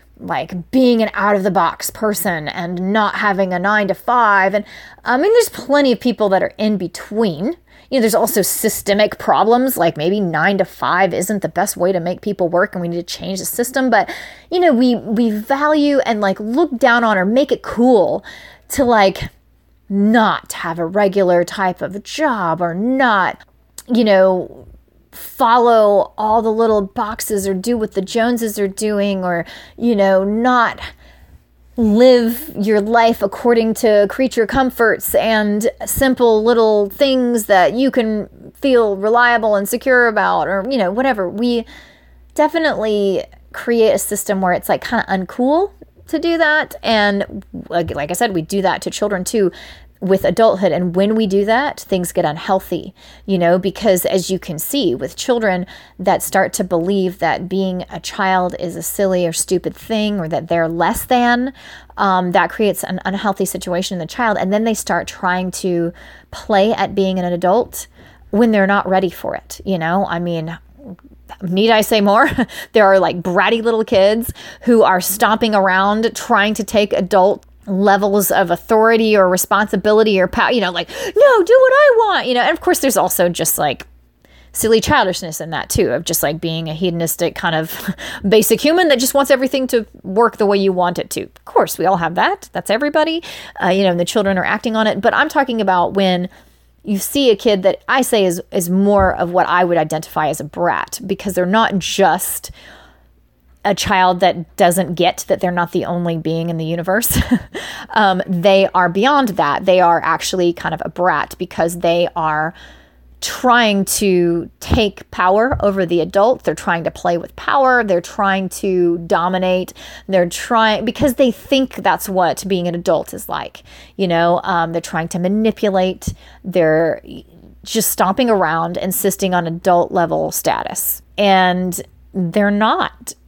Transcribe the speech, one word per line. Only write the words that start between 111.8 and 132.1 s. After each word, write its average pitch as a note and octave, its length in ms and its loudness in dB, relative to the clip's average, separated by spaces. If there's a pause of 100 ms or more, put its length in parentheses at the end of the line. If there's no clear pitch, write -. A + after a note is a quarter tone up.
they E3+ 360 0
are D#3 380 -4 (680)
trying A3+ 640 2
to F3 680 0 (100)
take - 500 -2
power G#3 500 2
over G3 260 0
the E3+ 140 0
adult. G3 420 0
They're D#3+ 120 -2
trying E3+ 300 -4
to E3 60 -4
play F3 260 -4
with - 200 -10
power. B3+ 480 0
They're F#3 160 0
trying F#3+ 500 -2
to F3 560 0
dominate. F#3 640 0 (360)
They're F3+ 200 2
trying, A3 560 0
because A#3+ 300 0
they C4 160 2
think - 460 -2
that's F#3 320 -2
what F#3 400 0
being F3 180 -2
an E3+ 80 -4
adult F3 400 -2
is - 140 -14
like, - 340 -10 (340)
you F#3+ 120 -2
know, E3+ 340 2
um, E3+ 300 -2
they're E3+ 80 -2
trying E3 280 -6
to F3+ 120 -6
manipulate. F#3+ 920 0 (300)
They're D#3+ 580 2 (640)
just - 280 -4
stomping G3+ 380 0
around, E3+ 480 0
insisting F#3 580 -2
on F3 120 0
adult F3 460 2
level D#3+ 400 -2
status. - 680 -4 (160)
And F#3 640 2 (320)